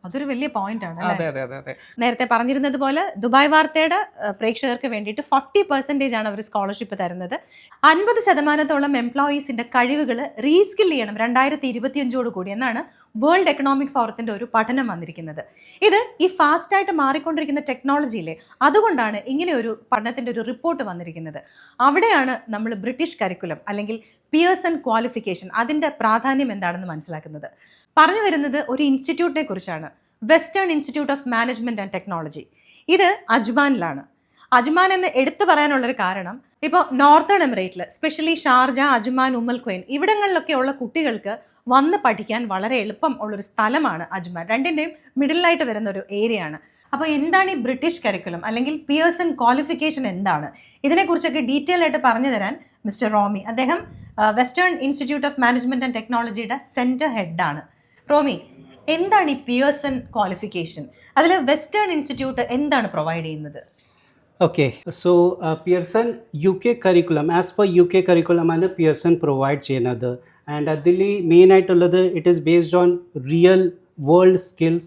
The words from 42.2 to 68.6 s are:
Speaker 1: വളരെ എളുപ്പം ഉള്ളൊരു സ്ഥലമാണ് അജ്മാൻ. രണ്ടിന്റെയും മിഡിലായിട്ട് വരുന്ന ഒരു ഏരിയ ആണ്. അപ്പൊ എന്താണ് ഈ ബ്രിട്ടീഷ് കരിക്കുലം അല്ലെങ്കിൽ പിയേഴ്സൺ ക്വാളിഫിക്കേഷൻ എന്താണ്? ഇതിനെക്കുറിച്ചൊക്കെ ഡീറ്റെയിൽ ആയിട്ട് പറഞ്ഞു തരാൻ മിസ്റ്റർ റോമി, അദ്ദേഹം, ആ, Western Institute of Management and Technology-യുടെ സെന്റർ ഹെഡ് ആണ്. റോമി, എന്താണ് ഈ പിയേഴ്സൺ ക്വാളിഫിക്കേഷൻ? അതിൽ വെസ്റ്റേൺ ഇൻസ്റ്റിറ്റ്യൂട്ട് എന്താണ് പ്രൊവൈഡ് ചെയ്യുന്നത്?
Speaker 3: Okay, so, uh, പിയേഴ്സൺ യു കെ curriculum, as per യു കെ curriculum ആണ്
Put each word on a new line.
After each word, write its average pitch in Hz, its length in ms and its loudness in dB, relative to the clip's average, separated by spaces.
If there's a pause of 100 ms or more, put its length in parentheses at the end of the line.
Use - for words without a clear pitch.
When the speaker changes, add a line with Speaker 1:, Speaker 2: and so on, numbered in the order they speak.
Speaker 1:
വളരെ 202 280 -4
എളുപ്പം 220 460 -4
ഉള്ളൊരു 208 200 -8
സ്ഥലമാണ് 214 680 -2
അജ്മാൻ. 175 380 -10
രണ്ടിന്റെയും 302 400 -2 (280)
മിഡിലായിട്ട് 330 460 2
വരുന്ന 220 260 -4
ഒരു 190 120 -8 (100)
ഏരിയ 214 300 -2
ആണ്. 156 180 -10 (340)
അപ്പൊ 277 120 -4
എന്താണ് 330 460 2
ഈ 359 40 -4
ബ്രിട്ടീഷ് 262 500 -4
കരിക്കുലം 175 400 -4
അല്ലെങ്കിൽ 254 420 -4
പിയേഴ്സൺ 339 440 0
ക്വാളിഫിക്കേഷൻ 269 760 -2
എന്താണ്? 180 440 -2 (320)
ഇതിനെക്കുറിച്ചൊക്കെ 330 560 0
ഡീറ്റെയിൽ 294 420 0
ആയിട്ട് 302 240 0
പറഞ്ഞു 247 240 2
തരാൻ 226 300 -4 (260)
മിസ്റ്റർ 214 260 -4
റോമി, 202 280 0
അദ്ദേഹം, 247 400 -2 (400)
ആ, 214 120 4
Western 320 480 0
Institute 277 460 -4
of 294 60 -2
Management 247 540 0
and 247 80 -4
Technology-യുടെ 233 640 -6 (180)
സെന്റർ 254 320 0
ഹെഡ് 185 340 -4
ആണ്. 151 200 -2 (500)
റോമി, 285 300 2 (480)
എന്താണ് 349 420 2
ഈ - 20 0
പിയേഴ്സൺ 269 640 0
ക്വാളിഫിക്കേഷൻ? 185 840 -6 (320)
അതിൽ 330 160 4
വെസ്റ്റേൺ 349 580 0
ഇൻസ്റ്റിറ്റ്യൂട്ട് 262 500 -4
എന്താണ് 254 500 -2
പ്രൊവൈഡ് 165 340 -4
ചെയ്യുന്നത്? 151 380 -12 (800)
Speaker 3:
Okay, 147 280 2 (180)
so, 175 220 0 (280)
uh, 160 160 -2 (100)
പിയേഴ്സൺ 180 480 0 (220)
യു 185 300 0
കെ 240 220 0
curriculum, 170 420 2
as 170 160 2
per 208 200 0
യു 175 280 6
കെ 190 60 6
curriculum 170 520 2
ആണ് 165 160 0